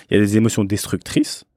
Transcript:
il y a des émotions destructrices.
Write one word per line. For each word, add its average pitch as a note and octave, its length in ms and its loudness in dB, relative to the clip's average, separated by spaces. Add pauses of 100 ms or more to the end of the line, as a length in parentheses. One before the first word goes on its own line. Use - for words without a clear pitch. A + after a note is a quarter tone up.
(100)
il - 60 2
y G2+ 40 6
a - 20 6
des G#2 140 2
émotions A2 280 2
destructrices. - 800 -4 (120)